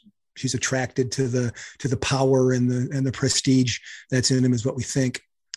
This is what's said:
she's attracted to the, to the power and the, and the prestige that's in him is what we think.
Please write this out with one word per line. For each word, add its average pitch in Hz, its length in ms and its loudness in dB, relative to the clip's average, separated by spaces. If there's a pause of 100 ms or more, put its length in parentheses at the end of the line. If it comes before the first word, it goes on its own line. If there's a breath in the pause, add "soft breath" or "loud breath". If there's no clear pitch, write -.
(360)
she's 131 180 -4
attracted 127 580 -2
to 135 160 -2
the, 123 240 -2 (260 loud breath)
to 123 100 -4
the 123 80 -2
power 131 560 2
and 123 180 2
the, 123 240 -2
and 135 120 -2
the 127 60 -2
prestige 131 640 2 (320 loud breath)
that's 127 200 2
in 127 140 2
him 127 80 4
is 120 140 -2
what 131 100 -4
we 120 60 -4
think. 127 400 -2 (340)